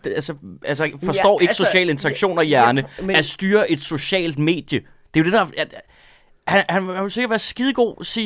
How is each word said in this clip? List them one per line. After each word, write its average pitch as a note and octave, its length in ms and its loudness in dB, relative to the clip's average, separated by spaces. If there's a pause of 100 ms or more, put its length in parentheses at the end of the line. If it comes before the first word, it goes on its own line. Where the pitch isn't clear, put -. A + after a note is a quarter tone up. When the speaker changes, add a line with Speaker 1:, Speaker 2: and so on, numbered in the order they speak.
Speaker 1:
altså, D3+ 300 -6 (300)
altså, D3+ 260 -2 (140)
forstår G3 340 2
Speaker 2:
Ja, - 40 -2
Speaker 1:
ikke F3 80 4
Speaker 2:
altså, A3+ 140 0
Speaker 1:
sociale F#3 260 2
interaktioner, D#3 520 0
Speaker 2:
ja, D#3 60 0
Speaker 1:
hjerne, C3 360 4 (180)
Speaker 2:
men F#3+ 140 0
Speaker 1:
at D#3 80 2
styre F#3+ 460 0
et C#3+ 140 -2
socialt E3 540 -2
medie. D3+ 420 0 (340)
Det D#3 60 4
er D#3+ 40 4
jo - 0 -
det, F3+ 80 0
der... G#3 140 4 (120)
At, D3+ 160 -6 (720)
han, F#3+ 220 4
han, F#3 160 0
han F#3 100 -6
ville G3 160 -4
sikkert A#3 200 -4
være A3 80 2
skidegod A#3+ 680 -2
C - 220 -6